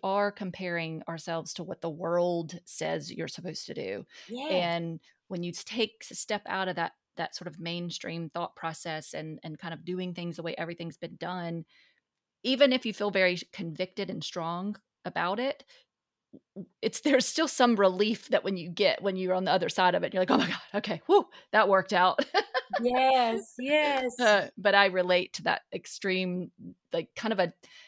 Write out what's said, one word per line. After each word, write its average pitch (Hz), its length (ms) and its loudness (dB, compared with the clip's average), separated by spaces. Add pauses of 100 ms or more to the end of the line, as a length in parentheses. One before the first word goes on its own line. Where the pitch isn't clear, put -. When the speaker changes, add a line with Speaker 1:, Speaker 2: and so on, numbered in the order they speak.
Speaker 1:
are 202 280 2
comparing 170 760 -6
ourselves 165 480 -6
to 180 80 -8
what - 180 -10
the 165 80 -4
world 170 760 0
says 160 460 -4
you're 160 160 -6
supposed - 400 -10
to - 60 -10
do. 101 320 -6 (220)
Speaker 2:
Yes. 262 240 -8
Speaker 1:
And 170 480 -2 (300)
when 175 140 -6
you 175 80 -4
s-, - 120 -10
take 220 480 -6
a 180 40 -14
step 208 320 -6
out 185 200 -2
of 180 80 -4
that, 170 160 -2 (260)
that - 180 -6
sort 175 120 -14
of 156 120 -12
mainstream 170 680 -6
thought - 260 -6
process 160 580 -8
and, 156 300 -8
and 156 140 -10
kind 170 160 -10
of 160 120 -14
doing 180 280 -6
things 170 220 -6
the 165 80 -8
way 165 140 -6
everything's 170 400 -8
been 165 180 -12
done, 170 500 -6 (760)
even 262 300 6
if 254 120 0
you 214 80 -2
feel 208 180 -2
very 180 260 4
sh-, - 160 -10
convicted 180 560 -6
and 165 140 -8
strong 175 520 -4 (300)
about 175 340 -2
it, 262 240 -4 (720)
w-, - 80 -20 (140)
w-, - 120 -12 (140)
it's, 220 200 -2
<laughs> - 40 -4
there's 269 200 6
still 311 220 2
some 240 280 4
relief 196 540 2
that - 140 2
when 196 140 -2
you 170 120 -8
get, 175 320 2
when 190 140 0
you're 185 200 0
on 185 100 0
the 180 60 4
other 175 180 2
side 180 260 4
of 175 80 0
it, - 100 -4
you're 185 80 2
like, 185 100 2
"Oh 262 60 8
my 170 100 2
God, - 120 -6 (160)
okay, 214 320 -4
whew, - 200 6 (240)
that 208 180 6
worked 190 240 4
out." 180 260 6 (140)
<laughs> - 20 0 (460)
Speaker 2:
Yes, 247 800 2
yes. 277 580 2
Speaker 1:
Uh, 214 300 6 (100)
but 196 180 4
I 202 100 8
relate 180 480 2
to - 100 -10
that - 180 0 (120)
extreme, 185 800 -4 (420)
like, 170 220 -2
kind 226 180 -2
of 190 60 2
a, 170 140 2 (340)